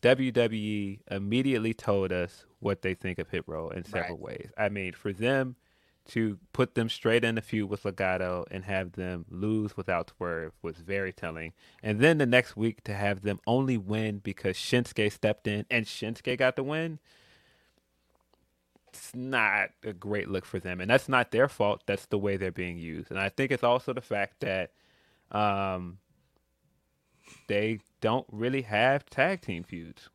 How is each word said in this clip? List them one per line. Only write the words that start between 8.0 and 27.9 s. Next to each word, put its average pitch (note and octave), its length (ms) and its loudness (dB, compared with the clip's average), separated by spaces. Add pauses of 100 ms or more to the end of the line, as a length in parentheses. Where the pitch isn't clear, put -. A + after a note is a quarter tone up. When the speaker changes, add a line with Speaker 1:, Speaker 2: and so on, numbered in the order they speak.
Speaker 1:
and F#2+ 140 -8
have F#2+ 260 -2
them F2+ 360 -6
lose G#2 480 -2
without F2+ 400 -2
Swerve E2 460 -6
was E2 160 -8
very F#2+ 340 -4
telling. D#2+ 400 -8 (300)
And G#2+ 180 0
then D3+ 200 8
the C3+ 80 4
next B2 280 4
week A2 280 -2
to G#2 100 -6
have G2+ 300 -2
them G2+ 240 -2
only C3 300 2
win G#2+ 420 -2
because F#2+ 360 -4
Shinsuke A2+ 560 2
stepped - 360 0
in G#2 240 -2
and A2+ 160 0
Shinsuke A#2 500 -4
got C3 200 2
the C#3 60 -2
win, D#3 360 -4 (1900)
it's - 260 -18
not A2+ 540 2 (140)
a A2 100 -6
great G2+ 360 -4
look F#2+ 160 -2
for - 140 -4
them. F2+ 200 -6
And F#2+ 120 0
that's C3+ 180 6
not B2 220 4
their B2 180 6
fault. - 380 0
That's G2+ 180 -2
the G#2 140 0
way G2 180 0
they're F#2 140 -2
being F2 260 -6
used. E2 320 -8
And F#2+ 100 -4
I G2 100 0
think C3+ 220 0
it's C3 120 0
also B2+ 280 2
the A#2+ 100 -6
fact G2+ 400 -4
that, F#2+ 300 -2 (600)
um, G2 680 0 (1500)
they G#2+ 320 0 (220)